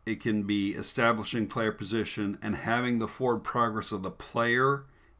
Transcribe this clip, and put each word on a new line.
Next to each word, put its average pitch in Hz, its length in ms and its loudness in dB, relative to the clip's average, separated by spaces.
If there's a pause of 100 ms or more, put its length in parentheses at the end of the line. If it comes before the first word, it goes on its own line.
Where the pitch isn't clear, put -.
it 110 160 -2
can 107 220 2
be 101 280 2
establishing 113 760 0
player 110 260 0
position 101 680 -2
and 104 140 -2
having 120 440 0
the 110 100 -2
forward 120 340 0
progress 110 480 0
of 101 100 -4
the 95 100 -6
player 123 760 2 (340)